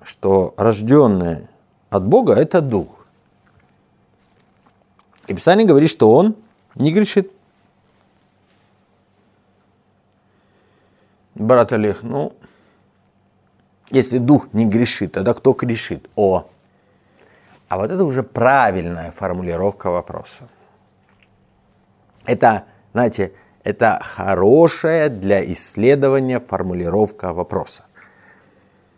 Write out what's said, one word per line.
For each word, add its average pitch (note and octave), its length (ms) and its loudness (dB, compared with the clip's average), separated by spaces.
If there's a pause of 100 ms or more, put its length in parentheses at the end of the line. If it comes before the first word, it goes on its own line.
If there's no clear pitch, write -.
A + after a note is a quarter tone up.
что F#2+ 520 0
рождённый G#2+ 920 2 (420)
от F#2+ 160 -2
Бога — F3 300 2
это D#3+ 240 0
дух. A#2+ 460 -6 (2250)
И G2+ 80 -8
Писание F#3+ 320 2
говорит, D#3 240 6
что A2 240 4
он G#3 220 4 (400)
не C#3+ 160 0
грешит. G3 400 0 (4000)
Брат A#2 380 2
Олег, G#2+ 320 -2
ну, C3+ 300 -8 (1600)
если B2+ 280 0
дух B2+ 340 2
не A2 120 0
грешит, A2 460 -2
тогда G#2 240 -2
кто C3 200 2
грешит? A2 600 -8
О! F#2 320 0 (1200)
А F#2 100 -6
вот G#2+ 120 -4
это F#3 140 -2
уже C3 180 -2
правильная F#2 880 0
формулировка F2+ 800 -6
вопроса. - 580 -10 (1800)
Это, A2 420 0 (260)
знаете, G#2+ 400 -2 (320)
это G#2+ 380 0
хорошая D3+ 1080 2
для G2 420 -2
исследования C3 920 0
формулировка F#2 920 -4
вопроса. - 520 -8 (1120)